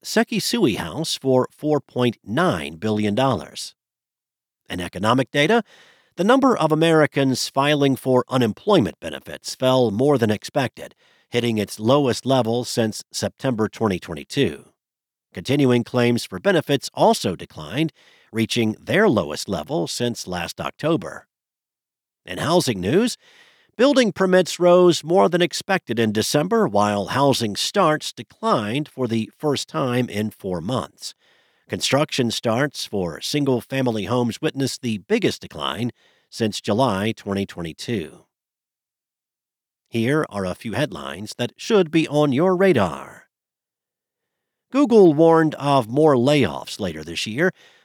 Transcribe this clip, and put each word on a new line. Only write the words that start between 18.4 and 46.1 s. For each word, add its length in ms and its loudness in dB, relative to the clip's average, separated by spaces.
their 300 2
lowest 360 -2
level 400 -4
since 400 -6
last 320 -8
October. 680 -4
In 140 -12
housing 420 0
news, 380 0
building 340 4
permits 480 2
rose 460 6
more 240 4
than 140 0
expected 560 -2
in 140 2
December, 540 0
while 420 0
housing 480 0
starts 540 0
declined 800 -4
for 180 -6
the 300 -2
first 320 -4
time 400 -2
in 220 -6
four 320 -8
months. 520 -8
Construction 600 -2
starts 540 -2
for 380 -6
single-family 840 -2
homes 380 -2
witnessed 400 -4
the 160 -4
biggest 420 -2
decline 500 -8
since 320 -4
July 560 0
twenty 300 -6
twenty-two. 800 -10
Here 400 0
are 160 -6
a 120 -4
few 160 -12
headlines 640 -8
that 180 -6
should 340 2
be 160 0
on 240 2
your 260 2
radar. 720 0
Google 440 6
warned 400 6
of 340 2
more 260 4